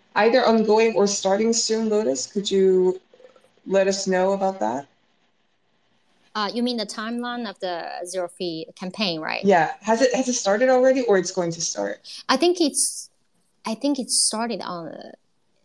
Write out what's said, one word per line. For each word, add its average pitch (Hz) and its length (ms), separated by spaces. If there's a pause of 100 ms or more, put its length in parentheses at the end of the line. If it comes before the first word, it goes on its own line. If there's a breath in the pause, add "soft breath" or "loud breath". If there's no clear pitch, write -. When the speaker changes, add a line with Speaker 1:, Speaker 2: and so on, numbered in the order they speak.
(160)
Speaker 1:
either 233 300
ongoing 220 500
or 208 100
starting 202 480
soon. 226 360
Lotus, 220 380
could 202 220
you 185 520 (640)
let 190 220
us 196 200
know 185 260
about 190 260
that? 233 280 (1500)
Speaker 2:
Uh, 208 180
you 233 120
mean 247 140
the 214 80
timeline 240 600
of 196 120
the 170 260 (200)
zero 185 240
fee 165 360 (100)
campaign, 185 440
right? 170 240
Speaker 1:
Yeah. 175 380
Has 220 200
it, 254 140
has 254 140
it 247 40
started 220 360
already, 262 320
or 214 160
it's 180 140
going 175 200
to 165 100
start? - 380 (300 loud breath)
Speaker 2:
I 262 80
think 349 240
it's, - 480 (560)
I 220 100
think 277 240
it 226 100
started 220 520
on, 170 260
uh, - 240 (540)